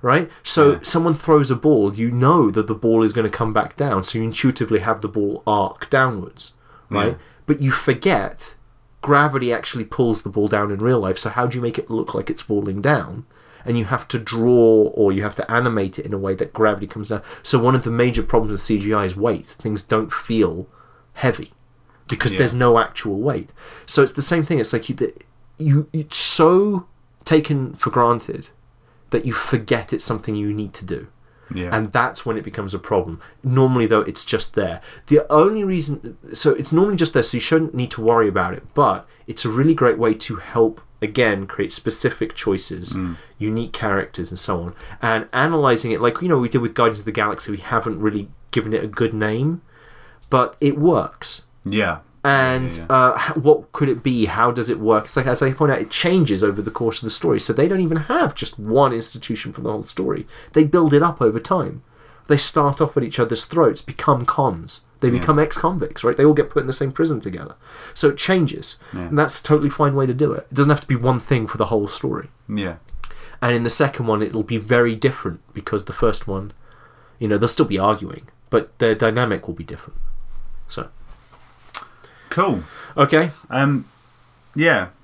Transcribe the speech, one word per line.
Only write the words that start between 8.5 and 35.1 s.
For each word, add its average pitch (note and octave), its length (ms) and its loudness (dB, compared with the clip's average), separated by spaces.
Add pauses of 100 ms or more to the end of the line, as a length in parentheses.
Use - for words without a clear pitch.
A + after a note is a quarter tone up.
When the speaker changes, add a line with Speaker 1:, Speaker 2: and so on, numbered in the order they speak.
Speaker 1:
gravity C3+ 520 2
actually A2+ 320 -6
pulls A#2 380 0
the G2+ 60 -8
ball G#2 180 0
down G#2 240 0
in G2+ 80 -4
real A#2+ 200 2
life, F#2+ 180 -2
so - 120 -4
how B2 180 -2
do B2 100 -4
you A#2+ 40 -4
make A#2 160 -4
it - 140 -8
look A2+ 220 -4
like - 160 -4
it's - 120 -6
falling G2+ 400 -2
down? A2+ 440 -2 (420)
And A#2 120 0
you G#2+ 60 -2
have A#2+ 240 -6
to B2 100 -4
draw A2+ 720 4
or G2+ 180 2
you G2 120 -2
have G#2 120 -6
to - 160 -6
animate A2+ 460 0
it - 80 -10
in G2+ 80 -6
a G2 60 -4
way F#2+ 160 -4
that - 180 -6
gravity G#2 320 0
comes G#2 240 -10
down. G#2+ 140 -6 (180)
So - 160 0
one B2 160 4
of B2+ 100 2
the A#2 60 -4
major A#2 320 0
problems G#2+ 300 2
with G2 100 -6
C A2 160 0
G G2+ 160 -2
I G#2 120 0
is F2+ 100 -4
weight. G#2+ 320 -2
Things G#2+ 340 -8
don't A2 320 -2
feel F#2 540 0 (460)
heavy - 380 -2 (560)
because G#2+ 260 -2
Speaker 2:
Yeah. F#2+ 60 -4
Speaker 1:
there's A#2+ 140 2
no B2 240 4
actual G#2+ 420 -2
weight. B2+ 320 -4 (360)
So - 160 4
it's C3 80 2
the C#3+ 100 -6
same E3 220 0
thing. D3 160 0
It's A2 140 -2
like A#2 160 -4
you, B2+ 60 -4
the, - 180 -4 (440)
you, D3+ 360 2
it's D3+ 240 -6
so F#3 680 2 (380)
taken D3+ 500 0
for - 160 -4
granted A#2+ 580 0 (640)
that A#2+ 160 0
you A#2+ 80 -2
forget A2+ 600 -2
it's - 120 -4
something G#2+ 300 -4
you G#2 180 -4
need G#2+ 200 -6
to - 120 -16
do. E2+ 220 -8 (460)
Speaker 2:
Yeah. F2+ 220 -4
Speaker 1:
And A2 160 -2
that's B2 340 -2
when A2 120 -4
it F#2+ 60 -8
becomes G2 320 -10
a F#2 40 -6
problem. F2+ 400 -2 (240)
Normally, B2+ 440 4
though, G#2+ 140 4
it's G#2 240 -6
just - 300 -4
there. F2 260 -4 (260)
The D3+ 240 6